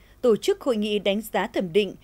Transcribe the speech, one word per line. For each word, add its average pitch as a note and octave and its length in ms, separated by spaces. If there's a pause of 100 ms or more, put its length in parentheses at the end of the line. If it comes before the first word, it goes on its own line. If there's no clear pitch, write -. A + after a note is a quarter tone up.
(200)
tổ A3+ 160
chức G4 240
hội B3 160
nghị G#3 220
đánh G3+ 220
giá G#3 260
thẩm G3+ 260
định G3 320